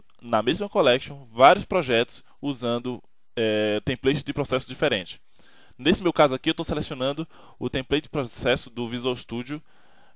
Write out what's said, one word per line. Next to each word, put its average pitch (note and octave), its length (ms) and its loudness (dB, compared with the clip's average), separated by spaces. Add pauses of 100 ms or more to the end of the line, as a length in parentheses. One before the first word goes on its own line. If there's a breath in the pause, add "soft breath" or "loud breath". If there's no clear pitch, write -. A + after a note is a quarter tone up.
(220)
na A#2 200 0
mesma F3 260 -2
collection, C#3 580 2
vários C3+ 380 8
projetos B2 600 0 (160)
usando, A#2+ 640 -4 (340)
é, G#2+ 480 0
templates C3+ 400 0
de C#3+ 80 -8
processo C3 340 -2
diferentes. B2 540 -2 (560 soft breath)
Nesse D#3+ 260 0
meu F3 100 0
caso C#3+ 220 4
aqui, C#3+ 160 -4
eu D#3+ 40 0
tô E3 100 -6
selecionando D3 640 -6 (300 soft breath)
o B2 100 -6
template C#3+ 360 -2
de - 40 -18
processo C3 640 -2
do A#2 180 -6
Visual B2 260 -2
Studio, B2 480 -10 (540 soft breath)